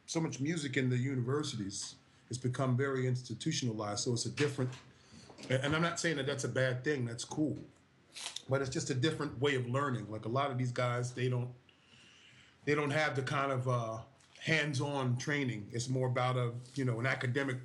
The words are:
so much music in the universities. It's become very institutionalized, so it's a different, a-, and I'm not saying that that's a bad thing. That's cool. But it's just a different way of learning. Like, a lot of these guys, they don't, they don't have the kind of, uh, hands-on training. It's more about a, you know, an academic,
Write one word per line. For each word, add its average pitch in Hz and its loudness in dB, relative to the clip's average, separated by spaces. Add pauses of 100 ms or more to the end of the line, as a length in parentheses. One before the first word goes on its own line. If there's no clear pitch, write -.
so - -2
much 147 -2
music 143 0
in 127 4
the 123 4
universities. 127 -2 (320)
It's 117 -4
become 131 2
very 135 2
institutionalized, 113 -2
so 127 2
it's 117 0
a 113 -2
different, 131 0 (800)
a-, 131 4
and 143 2
I'm 160 4
not 170 0
saying 160 0
that 131 0
that's 135 -2
a 131 -2
bad 127 0
thing. 143 2
That's 117 -6
cool. 151 0 (920)
But 135 4
it's 127 -2
just 160 -2
a 139 0
different 139 0
way 139 4
of 120 0
learning. 123 0
Like, 107 -8
a 110 -4
lot 135 0
of 127 -4
these 127 0
guys, 123 0
they 127 0
don't, 123 0 (1120)
they 147 2
don't 147 2
have 147 2
the 131 0
kind 139 0
of, 127 0
uh, 113 -2 (420)
hands-on 143 2
training. 123 -2
It's 117 -4
more 131 2
about 127 2
a, 123 2 (220)
you 139 0
know, 117 2
an 123 0
academic, 131 0